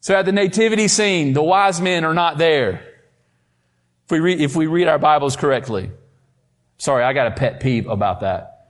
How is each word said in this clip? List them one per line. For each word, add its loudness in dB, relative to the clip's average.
So 0
at 2
the 0
nativity 2
scene, 0
the 0
wise 2
men -2
are 0
not 0
there. 2
If -10
we 0
read, 0
if -2
we 0
read 0
our 2
Bibles 2
correctly. -2
Sorry, 0
I 2
got 0
a -2
pet -4
peeve -2
about -4
that. -6